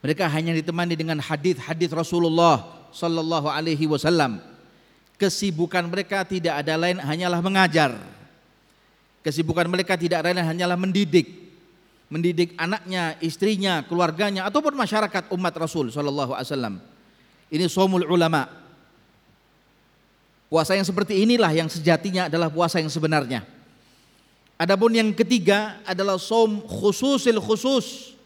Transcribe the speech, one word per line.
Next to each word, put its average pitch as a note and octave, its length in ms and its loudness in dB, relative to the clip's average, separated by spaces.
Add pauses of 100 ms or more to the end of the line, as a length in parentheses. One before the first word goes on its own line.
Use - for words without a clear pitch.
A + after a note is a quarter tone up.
Mereka D#3 260 0
hanya D#3+ 240 -2
ditemani E3+ 460 -2
dengan D#3+ 240 -4
hadis-hadis D#3+ 720 -2
Rasulullah E3 960 2
sallallahu E3 560 -2
alaihi D#3 400 0
wasallam. D3 540 0 (760)
Kesibukan F3+ 720 0
mereka F#3+ 400 -4
tidak E3+ 340 -2
ada D#3 160 -2
lain F3 220 0
hanyalah E3+ 400 -2
mengajar. E3+ 560 4 (1300)
Kesibukan D#3+ 480 0
mereka F#3 240 0
tidak E3+ 320 0
lain F3+ 160 0
hanyalah F3 320 0
mendidik. F3+ 680 0 (720)
Mendidik E3+ 480 0
anaknya, F3+ 640 -4
istrinya, F#3+ 600 -2
keluarganya, F3+ 580 -2
ataupun C#4+ 320 -2
masyarakat G#3 560 -2
umat F3+ 240 -2
Rasul D#3 320 -2
sallallahu C#3 480 -4
alaihi B2+ 140 -8
wasallam. A#2 240 -4 (760)
Ini D#3 220 -2
saumul F#3 340 2
ulama. D#3+ 460 2 (2000)
Puasa D#3+ 240 2
yang G3 80 2
seperti G3 400 2
inilah A3+ 240 4
yang D#3+ 240 0
sejatinya F3 560 0
adalah D#3+ 240 0
puasa E3 240 0
yang D#3 160 -2
sebenarnya. D3 480 -2 (1200)
Adapun G3 320 4
yang A3 240 4
ketiga G#3 720 2
adalah F#3+ 320 -2
saum A3+ 400 2
khususil A#3 800 0
khusus. A#3 720 -2 (140)